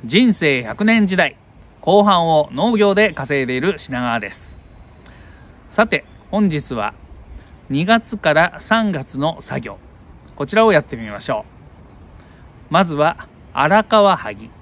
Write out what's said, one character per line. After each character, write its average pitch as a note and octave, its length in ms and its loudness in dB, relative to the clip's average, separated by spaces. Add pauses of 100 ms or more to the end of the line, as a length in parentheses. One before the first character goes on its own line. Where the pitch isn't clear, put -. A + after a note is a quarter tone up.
人 G3+ 300 2
生 C#3 300 0
百 A2+ 200 -6
年 A3 240 2
時 F#3 80 -2
代 F3 220 0 (420)
後 G3+ 240 4
半 F3+ 240 2
を D3+ 240 2
農 G3+ 240 0
業 G3+ 180 2
で G3+ 200 2
稼 C3+ 300 -4
い - 20 -2
で B2+ 100 -4
い B2+ 60 -4
る E3 180 -4
品 B2 220 -8
川 A#2 180 -2
で G2+ 120 -10
す。 - 280 -18 (1080)
さ A3+ 180 0
て、 D3 160 -4 (260)
本 G3+ 200 0
日 D3 240 -6
は G#2+ 200 -6 (760)
二 C#3+ 160 0
月 A3+ 320 0
か D#3 160 0
ら D#3+ 260 2
三 A3 320 0
月 C3 260 -8
の D3 220 -4
作 C3+ 220 -10
業、 G2+ 180 -14 (560)
こ C#3+ 100 -6
ち G3 120 -2
ら A3+ 80 6
を G#3+ 80 4
や D3 80 4
っ - 20 -16
て - 140 -12
み A2 120 -12
ま G2+ 120 -12
し - 80 -12
ょ G#2+ 160 -6 (1200)
う。 D#3 40 -4
ま F#3 100 4
ず E3 120 -4
は D3+ 340 -2 (240)
荒 F3 320 2
川 G3+ 320 4
は G#2+ 160 -12
ぎ。 G#2 160 -18 (120)